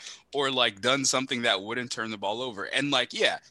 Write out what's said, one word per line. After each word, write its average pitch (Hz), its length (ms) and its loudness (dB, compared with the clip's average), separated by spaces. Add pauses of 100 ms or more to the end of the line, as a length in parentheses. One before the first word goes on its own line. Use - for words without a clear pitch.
(340)
or, 139 160 2
like, 117 320 2
done 131 240 4
something 131 380 0
that 104 180 4
wouldn't 117 300 -6
turn 110 180 -4
the 110 80 -6
ball 101 240 -4
over. 110 220 -6
And, 135 260 0
like, 127 240 0
yeah, 151 240 2 (140)